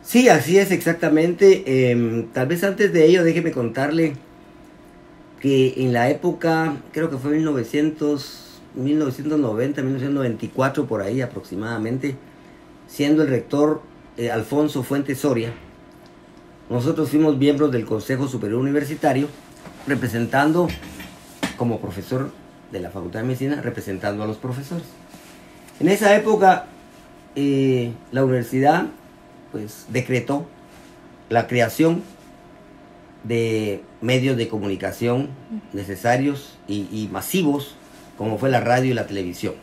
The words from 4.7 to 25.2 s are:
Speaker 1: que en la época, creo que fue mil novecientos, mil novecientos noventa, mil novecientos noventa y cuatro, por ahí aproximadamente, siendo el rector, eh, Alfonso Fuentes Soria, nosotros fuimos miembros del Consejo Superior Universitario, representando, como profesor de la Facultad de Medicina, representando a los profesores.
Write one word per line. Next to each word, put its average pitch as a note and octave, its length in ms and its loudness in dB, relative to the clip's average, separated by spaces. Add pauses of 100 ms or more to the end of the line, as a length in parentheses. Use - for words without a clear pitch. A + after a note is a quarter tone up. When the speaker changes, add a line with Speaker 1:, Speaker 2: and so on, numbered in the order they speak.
Speaker 1:
que C3 380 4
en B2+ 160 0
la A#2+ 160 2
época, E3 680 0 (160)
creo D#3 180 -2
que C#3 80 -6
fue C#3 140 -2
mil D#3 120 2
novecientos, D3 1160 -2 (140)
mil C#3 240 0
novecientos D3 400 -2
noventa, C3+ 440 0
mil C3 80 -2
novecientos C3+ 240 -2
noventa C#3 320 -2
y - 20 -10
cuatro, C#3 380 -2
por A2 160 -4
ahí A2 180 -2
aproximadamente, A#2 960 -6 (720)
siendo D3+ 360 2
el D3 60 2
rector, D3 540 0 (340)
eh, A#2 140 -4
Alfonso C#3 520 -2
Fuentes C#3 360 -2
Soria, A#2+ 340 0 (1160)
nosotros C#3 400 0
fuimos D3+ 260 4
miembros C#3+ 360 2
del A2+ 120 -2
Consejo B2+ 440 -4
Superior A2+ 320 -4
Universitario, C#3 680 0 (580)
representando, C3 840 0 (880)
como A#2 240 -2
profesor G2 500 -6 (400)
de G2+ 80 -8
la F2+ 120 -8
Facultad F2+ 300 -8
de A2+ 60 -4
Medicina, C3+ 340 -4
representando G2+ 600 -6
a G#2+ 60 -4
los G#2+ 80 -6
profesores. C#3 480 -8 (960)